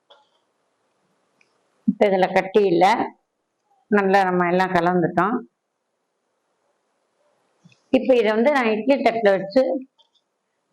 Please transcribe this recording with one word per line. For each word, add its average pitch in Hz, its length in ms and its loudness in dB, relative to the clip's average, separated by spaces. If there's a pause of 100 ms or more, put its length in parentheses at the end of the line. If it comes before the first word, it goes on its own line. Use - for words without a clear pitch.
(1900)
இப்ப - 180 -2
இதுல 190 260 0
கட்டி 190 300 0 (100)
இல்ல, 175 120 2 (1040)
நல்லா 196 340 2
நம்ம 180 260 -2
எல்லாம் 185 260 0
கலந்துட்டோம். 175 600 0 (2500)
இப்ப 262 180 0 (100)
இதை 214 160 0
வந்து 240 160 2
நான் 247 220 0
இட்லி 233 240 0
தட்டுல 226 380 0
வச்சு 190 260 -2 (1120)